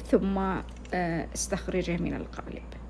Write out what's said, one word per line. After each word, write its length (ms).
ثم، 380
آه، 960
استخرجه 640
من 180
القالب. 480